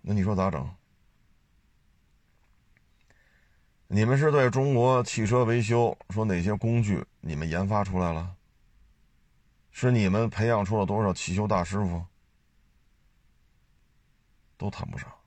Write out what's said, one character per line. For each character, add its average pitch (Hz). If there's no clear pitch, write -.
那 101
你 101
说 101
咋 95
整？ 69
你 104
们 127
是 151
对 135
中 135
国 127
汽 110
车 120
维 117
修， 117
说 110
哪 90
些 104
工 113
具 101
你 80
们 80
研 92
发 104
出 92
来 87
了？ 85
是 123
你 107
们 107
培 107
养 110
出 107
了 101
多 101
少 95
汽 -
修 104
大 95
师 92
傅？ 87
都 101
谈 -
不 -
上。 -